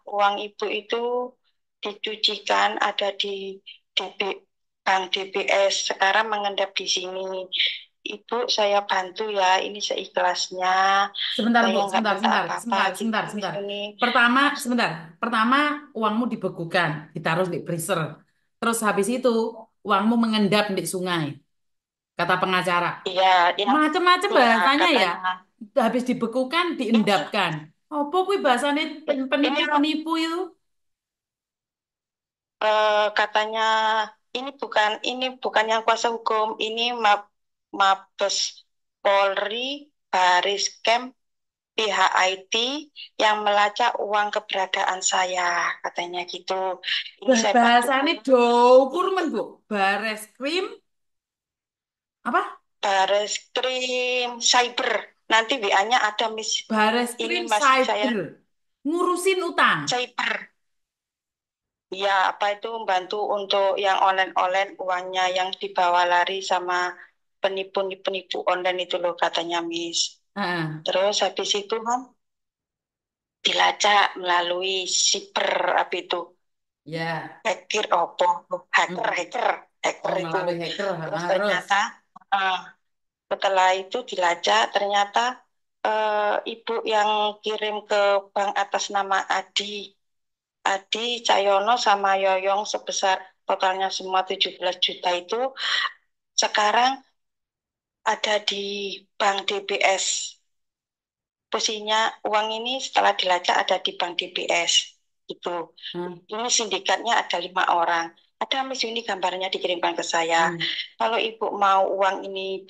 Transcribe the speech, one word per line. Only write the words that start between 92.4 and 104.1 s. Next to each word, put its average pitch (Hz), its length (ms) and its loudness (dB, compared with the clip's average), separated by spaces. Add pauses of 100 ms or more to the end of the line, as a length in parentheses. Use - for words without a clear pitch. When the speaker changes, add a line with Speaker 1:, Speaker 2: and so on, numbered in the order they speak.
Speaker 1:
sebesar 185 520 -2 (280)
totalnya 190 440 0
semua 190 360 0
tujuh 196 320 -2
belas 180 200 -2
juta - 360 -2
itu 180 240 -4 (960)
sekarang 226 640 2 (1040)
ada 214 300 0 (100)
di 202 520 -6 (240)
bank 196 280 0
D 196 200 -4
B - 20 -8 (100)
S. - 560 0 (1160)
Posisinya 214 720 -2
uang 214 240 0 (120)
ini 254 200 -6
setelah 202 360 2
dilacak 180 400 0
ada 196 240 2
di 190 160 -4
bank 175 240 -4